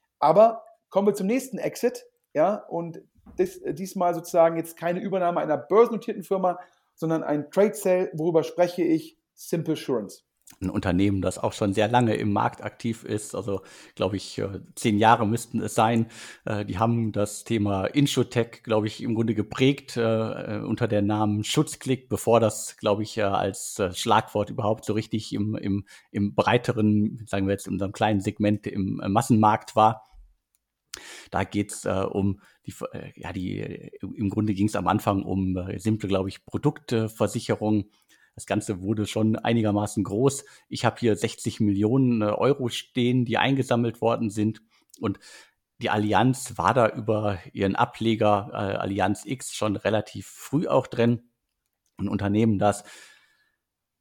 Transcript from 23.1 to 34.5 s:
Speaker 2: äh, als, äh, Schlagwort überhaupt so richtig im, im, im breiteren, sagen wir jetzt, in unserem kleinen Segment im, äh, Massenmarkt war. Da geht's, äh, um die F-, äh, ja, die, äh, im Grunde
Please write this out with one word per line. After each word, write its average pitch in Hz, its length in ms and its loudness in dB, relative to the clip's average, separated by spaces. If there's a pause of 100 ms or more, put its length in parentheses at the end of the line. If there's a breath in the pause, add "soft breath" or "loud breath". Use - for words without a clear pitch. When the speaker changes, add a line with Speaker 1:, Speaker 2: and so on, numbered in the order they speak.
Speaker 2:
äh, 110 60 0
als, 98 560 -2
äh, 92 140 0
Schlagwort 107 580 0
überhaupt 110 340 -2
so 107 80 -2
richtig 110 400 -6
im, 107 240 -2
im, 101 300 -4 (240 loud breath)
im 101 240 -2
breiteren, 107 920 2
sagen 98 200 -2
wir 98 60 2
jetzt, - 140 -4
in 95 60 -6
unserem 95 200 -4
kleinen 107 280 0
Segment 104 460 0
im, 98 360 -4
äh, 101 60 -4
Massenmarkt 107 680 4
war. 110 320 4 (1200 loud breath)
Da 98 140 -2
geht's, 101 420 -4
äh, 98 220 0
um 98 320 -2 (260 soft breath)
die - 40 -10
F-, - 220 -12
äh, - 240 -12
ja, - 160 -10
die, 95 280 -6
äh, - 300 -12 (120)
im 98 260 -4
Grunde 107 240 0